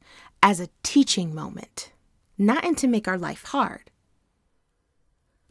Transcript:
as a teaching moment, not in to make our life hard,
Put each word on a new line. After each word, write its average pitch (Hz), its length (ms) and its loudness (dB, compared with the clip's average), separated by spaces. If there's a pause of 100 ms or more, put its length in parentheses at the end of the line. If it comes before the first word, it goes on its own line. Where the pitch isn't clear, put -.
(440)
as 196 160 4
a 180 100 -10 (140)
teaching 185 500 2
moment, - 580 -14 (460)
not 220 260 4
in 339 120 0
to - 120 0
make 226 200 0
our 185 100 -2
life 160 280 -8
hard, - 440 -4 (1600)